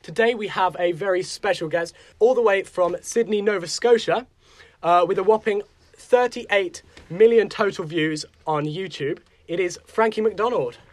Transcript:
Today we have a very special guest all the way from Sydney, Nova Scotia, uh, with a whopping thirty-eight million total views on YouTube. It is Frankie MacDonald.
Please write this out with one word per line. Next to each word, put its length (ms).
Today 320
we 140
have 300
a 140
very 300
special 460
guest 260
all 160
the 60
way 220
from 400
Sydney, 400
Nova 240
Scotia, 600
uh, 240
with 120
a 40
whopping 380
thirty-eight 920
million 400
total 340
views 400
on 180
YouTube. 540
It 140
is 240
Frankie 380
MacDonald. 560